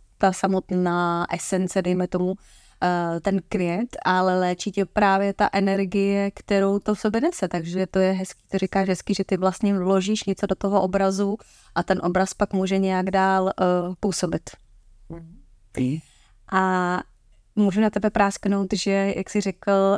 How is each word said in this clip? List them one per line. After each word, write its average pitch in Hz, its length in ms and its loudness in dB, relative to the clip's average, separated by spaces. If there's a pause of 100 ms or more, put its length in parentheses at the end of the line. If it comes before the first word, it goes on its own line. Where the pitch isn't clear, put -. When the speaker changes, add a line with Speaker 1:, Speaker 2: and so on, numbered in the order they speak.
(180)
Speaker 1:
ta 190 140 4
samotná 175 1040 0
esence, 185 480 -2
dejme 180 260 0
tomu, 180 280 -2 (480)
eh, 175 360 0
ten 196 300 0
květ, 185 560 -2
ale 185 340 2
léčí 180 320 -2
tě 196 140 -2
právě 196 480 2
ta - 200 2
energie, 196 800 0
kterou 196 480 0
to 208 160 -2
v - 40 -6
sobě 220 220 0
nese. 302 260 -2
Takže 175 400 -4
to 190 120 0
je 190 120 4
hezký, 190 300 -6 (100)
to 196 60 0
říkáš 190 300 0
hezky, 190 260 -2
že 190 100 -2
ty 185 140 -2
vlastně 185 420 0
vložíš 190 440 0
něco 196 220 -4
do 196 100 0
toho 196 260 0
obrazu 190 560 0 (380)
a 175 80 -2
ten 185 200 0
obraz 180 300 0
pak - 200 -2
může 190 240 0
nějak 190 340 0
dál, 190 380 2
eh, - 140 -2 (360)
působit. 170 500 -4 (1200)
Speaker 2:
Ty? 131 300 -2 (500)
Speaker 1:
A 185 480 0 (560)
můžu 202 260 2
na 214 80 4
tebe 214 200 0
prásknout, 196 640 0
že 196 440 0
jak 190 120 -6
jsi 208 120 -2
řekl, 196 300 -2 (260)